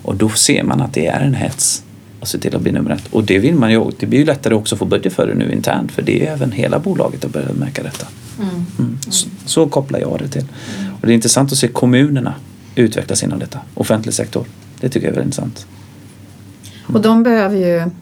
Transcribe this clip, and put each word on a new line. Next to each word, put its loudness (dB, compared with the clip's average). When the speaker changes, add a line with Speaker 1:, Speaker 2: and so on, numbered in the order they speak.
Speaker 1:
Och -2
då 4
ser 2
man 2
att -2
det 0
är 0
en 2
hets -2
att -8
se -4
till -2
att 0
bli 2
nummer 0
ett. -4
Och 2
det 4
vill 4
man 4
ju, 4
det -2
blir 4
ju 6
lättare 2
också 0
att -8
få 0
budget 0
för 2
det 0
nu 0
internt, -2
för -4
det 2
är 2
ju 2
även -2
hela 0
bolaget -2
har -4
börjat -4
märka -4
detta. -10
Speaker 2:
Mm. -4
Speaker 1:
Mm. -2
Så, -2
så 2
kopplar -2
jag -2
det -4
till. -4
Speaker 2:
Mm. -6
Speaker 1:
Och 0
det 6
är 6
intressant 2
att 0
se 2
kommunerna 2
utvecklas 2
inom -2
detta, -8
offentlig 0
sektor. -2
Det 0
tycker 0
jag 0
är -2
väldigt -2
intressant. -8
Speaker 2:
Och 4
de 6
behöver 2
ju 2